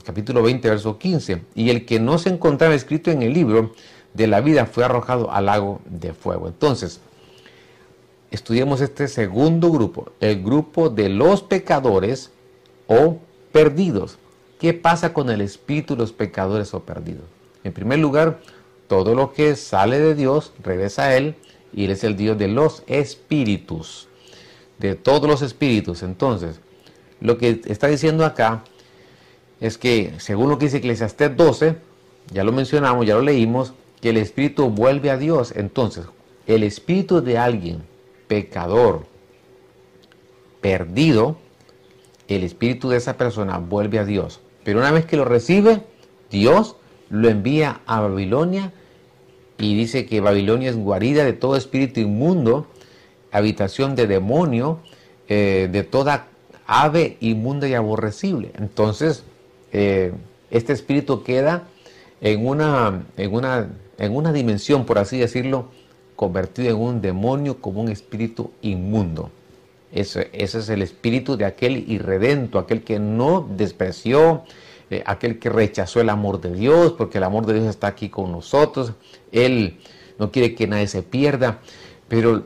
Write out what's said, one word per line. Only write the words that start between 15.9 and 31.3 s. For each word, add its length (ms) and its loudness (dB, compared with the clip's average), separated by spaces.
de 80 -2
los 100 -4
pecadores 600 -4
o 120 -10
perdidos? 400 -14
En 80 -8
primer 260 -2
lugar, 400 2
todo 300 2
lo 160 0
que 240 2
sale 420 0
de 160 4
Dios 380 0
regresa 440 -2
a 100 4
Él, 180 0
y 140 -2
Él 40 0
es 140 -4
el 120 0
Dios 220 0
de 80 0
los 400 0
espíritus, 1200 -4
de 160 -2
todos 340 2
los 140 2
espíritus. 640 -2
Entonces, 560 -4
lo 180 2
que 280 2
está 200 -2
diciendo 380 2
acá 400 0
es 180 -4
que, 400 0
según 320 0
lo 80 0
que 60 0
dice 140 0
Eclesiastés 580 -2